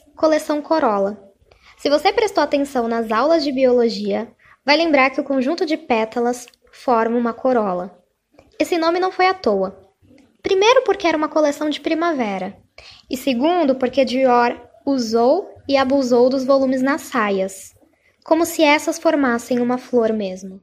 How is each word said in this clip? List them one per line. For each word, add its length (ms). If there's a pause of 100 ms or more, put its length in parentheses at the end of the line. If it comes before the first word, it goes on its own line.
(160)
Coleção 460
Corolla. 560 (600)
Se 120
você 220
prestou 320
atenção 420
nas 260
aulas 320
de 80
biologia, 760 (360)
vai 100
lembrar 340
que 120
o 20
conjunto 420
de 120
pétalas 720 (220)
forma 480
uma 160
corola. 640 (600)
Esse 180
nome 220
não 120
foi 160
à 60
toa. 560 (520)
Primeiro 420
porque 240
era 100
uma 120
coleção 400
de 100
primavera, 800 (520)
e 60
segundo 600
porque 280
Dior 680 (160)
usou 640 (180)
e 100
abusou 520
dos 140
volumes 380
nas 220
saias, 680 (480)
como 240
se 180
essas 360
formassem 600
uma 160
flor 340
mesmo. 520